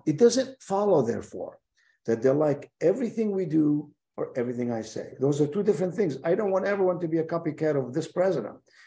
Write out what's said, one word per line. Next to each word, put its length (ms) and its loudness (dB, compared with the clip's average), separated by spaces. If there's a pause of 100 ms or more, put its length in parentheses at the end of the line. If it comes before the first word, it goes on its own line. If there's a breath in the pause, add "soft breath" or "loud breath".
It 100 0
doesn't 460 4
follow, 380 2
therefore, 580 -6 (460)
that 180 0
they're 100 4
like 380 0 (100)
everything 500 0
we 140 -2
do 460 2 (260)
or 180 -6
everything 360 -2
I 100 -2
say. 380 -10
Those 220 2
are 60 4
two 140 -2
different 320 0
things. 300 -2
I 100 0
don't 160 0
want 160 0
everyone 360 0
to 60 -2
be 120 0
a 40 0
copycat 520 -2
of 180 -2
this 180 -2
president. 440 0 (320 soft breath)